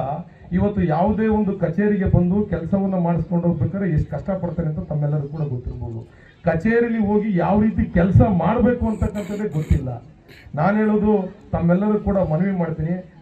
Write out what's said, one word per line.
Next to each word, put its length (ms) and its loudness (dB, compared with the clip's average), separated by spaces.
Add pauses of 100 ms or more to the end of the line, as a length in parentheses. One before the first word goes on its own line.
(520)
ಇವತ್ತು 320 0
ಯಾವುದೇ 440 0
ಒಂದು 240 0
ಕಚೇರಿಗೆ 540 0
ಬಂದು 360 2
ಕೆಲಸವನ್ನ 540 -2
ಮಾಡಿಸ್ಕೊಂಡು 520 0
ಹೋಗ್ಬೇಕಾದ್ರೆ 440 0
ಎಷ್ಟು 200 0
ಕಷ್ಟಪಡ್ತಾನೆ 580 -4
ಅಂತ 100 -6
ತಮ್ಮೆಲ್ಲರಿಗೂ 480 -2
ಕೂಡ 140 -6
ಗೊತ್ತಿರ್ಬೋದು. 580 -8 (460)
ಕಚೇರಿಲಿ 600 2
ಹೋಗಿ 300 2
ಯಾವ 240 2
ರೀತಿ 320 0
ಕೆಲಸ 280 6
ಮಾಡ್ಬೇಕು 680 2
ಅಂತಕ್ಕಂಥದ್ದೇ 600 -4
ಗೊತ್ತಿಲ್ಲ. 400 0 (680)
ನಾನು 220 2
ಹೇಳೋದು, 580 2 (160)
ತಮ್ಮೆಲ್ಲರೂ 480 2
ಕೂಡ 180 0
ಮನವಿ 340 0
ಮಾಡ್ತೀನಿ, 440 -2 (260)